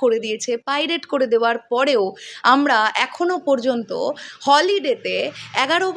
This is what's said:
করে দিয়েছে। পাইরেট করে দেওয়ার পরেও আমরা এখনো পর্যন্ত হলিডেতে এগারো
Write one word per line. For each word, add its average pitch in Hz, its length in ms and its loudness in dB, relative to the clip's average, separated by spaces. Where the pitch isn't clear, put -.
করে 233 220 4
দিয়েছে। 226 280 -6
পাইরেট 320 420 -2
করে 262 220 0
দেওয়ার 233 240 2
পরেও 247 320 2
আমরা 277 240 4
এখনো 349 300 -2
পর্যন্ত 240 440 0
হলিডেতে 285 720 2
এগারো 330 340 2